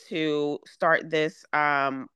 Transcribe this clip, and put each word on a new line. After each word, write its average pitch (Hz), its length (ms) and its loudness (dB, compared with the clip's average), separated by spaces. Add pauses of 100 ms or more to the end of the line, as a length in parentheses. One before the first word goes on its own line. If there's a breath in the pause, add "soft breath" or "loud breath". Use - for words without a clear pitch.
to 147 560 -2
start - 440 0
this, 156 340 -2 (100)
um, 139 640 0